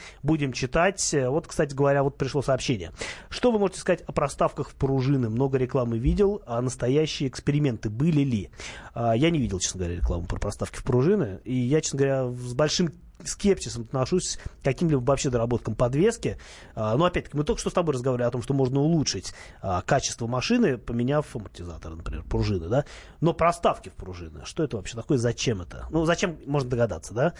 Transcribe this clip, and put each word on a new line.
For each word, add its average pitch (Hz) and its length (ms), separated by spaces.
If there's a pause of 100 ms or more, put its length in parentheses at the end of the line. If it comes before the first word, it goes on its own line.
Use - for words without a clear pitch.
(240)
Будем 143 280
читать. 165 600
Э, 131 160
вот, 160 160
кстати 139 300
говоря, 139 260
вот 139 160
пришло 135 240
сообщение. 117 500 (380)
Что - 220
вы 220 80
можете 196 220
сказать 175 260
о 139 60
проставках 151 560
в - 40
пружины? 135 560
Много 131 300
рекламы 120 400
видел, 190 480
а 117 120
настоящие 131 720
эксперименты 139 600
были 143 300
ли? 120 280 (460)
А, 117 180
я 143 160
не 170 80
видел, 98 220
честно - 220
говоря, 87 160
рекламу 87 280
про - 140
проставки 101 160 (220)
в - 80
пружины. 131 580
И 120 100
я, 127 280
честно - 180
говоря, 135 300
с 123 240
большим 151 400 (320)
скепсисом 131 580
отношусь 131 540
к - 260
каким-либо 156 380
вообще 135 280
доработкам 117 460
подвески. 139 640 (380)
А, 110 200
но 156 80
опять-таки, 175 320
мы 147 80
только 214 160
что - 100
с - 40
тобой 165 200
разговаривали 123 320
о 120 60
том, 123 100
что 139 120
можно 135 260
улучшить, 143 540 (280)
а, - 200
качество - 460
машины, 139 500
поменяв 127 580
амортизаторы, 87 640
например, 82 260
пружины, 104 460
да? 131 160 (340)
Но 160 140
проставки 170 560
в - 60
пружины, 80 500
что - 180
это 123 140
вообще - 180
такое, 131 220
зачем 117 440
это? - 280
Ну, 160 160
зачем, 170 400
можно 139 240
догадаться, 110 440
да? 143 260